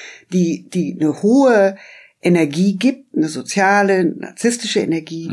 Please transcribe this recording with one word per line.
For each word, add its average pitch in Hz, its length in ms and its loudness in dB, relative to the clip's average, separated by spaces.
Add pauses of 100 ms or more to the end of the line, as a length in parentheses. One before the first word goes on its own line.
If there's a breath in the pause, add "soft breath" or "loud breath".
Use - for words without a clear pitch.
(320 loud breath)
die, 175 360 0
die 175 320 -4
eine 151 220 0
hohe 220 540 4 (460 loud breath)
Energie 175 540 2
gibt, 254 400 -4
eine 156 120 0
soziale, 196 760 0
narzisstische - 760 -4
Energie, 165 520 -6